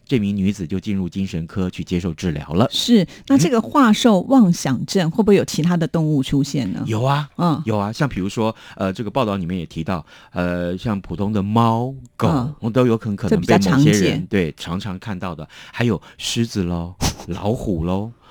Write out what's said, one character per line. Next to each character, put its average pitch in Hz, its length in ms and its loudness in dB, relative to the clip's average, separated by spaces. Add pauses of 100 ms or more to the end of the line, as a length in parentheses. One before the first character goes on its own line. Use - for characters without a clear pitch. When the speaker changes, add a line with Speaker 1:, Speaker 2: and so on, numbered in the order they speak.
Speaker 1:
这 135 140 0
名 101 180 0
女 95 140 2
子 101 160 -4
就 92 140 -4
进 104 160 -4
入 92 120 -2
精 98 160 -4
神 85 220 -6
科 90 240 -4
去 85 140 -8
接 87 160 -2
受 85 120 -2
治 82 200 -4
疗 73 120 -6 (100)
了。 101 180 2
Speaker 2:
是， 208 340 2 (220)
那 269 100 6
这 170 100 4
个 233 120 2
化 240 320 4
兽 208 300 4
妄 220 300 6
想 139 320 -4
症 175 280 0
会 - 100 0
不 196 60 -2
会 202 80 8
有 131 80 4
其 - 180 -4
他 175 140 2
的 165 100 0
动 165 180 0
物 151 200 2
出 139 180 0
现 131 300 -4
呢？ - 140 -6
Speaker 1:
有 113 180 -2
啊， 143 320 0
Speaker 2:
嗯。 165 280 0
Speaker 1:
有 110 140 0
啊， 101 140 -2
像 143 160 -2
比 - 100 -8
如 95 100 -2
说， 110 260 -2 (220)
呃， 95 160 -2
这 113 120 -8
个 101 60 -8
报 131 140 0
道 101 120 0
里 95 80 -4
面 90 140 -4
也 80 80 -6
提 82 180 -8
到， 85 200 -4 (280)
呃， 90 460 -2
像 107 220 -4
普 90 160 -10
通 101 160 -2
的 104 100 0
猫、 113 500 2 (240)
狗， - 120 0 (320)
Speaker 2:
嗯。 113 120 -4
Speaker 1:
都 127 140 4
有 113 100 4
可 113 140 -4
能， 101 60 -2
可 107 120 -4
能 208 120 4
被 165 180 4
某 - 20 2
些 - 0 -
人， - 0 -
Speaker 2:
这 - 0 -
比 202 40 2
较 190 60 2
常 143 140 6
见。 92 420 2
Speaker 1:
对， 87 300 0
常 87 220 -6
常 95 200 -8
看 98 200 -10
到 90 160 -8
的， 76 140 -14 (240)
还 - 120 -2
有 113 160 2 (180)
狮 - 280 -2
子 107 160 -2
咯， 87 320 -4 (180)
<laughs> - 160 -14
老 90 240 -2
虎 95 320 -2
咯， 98 280 -2 (180)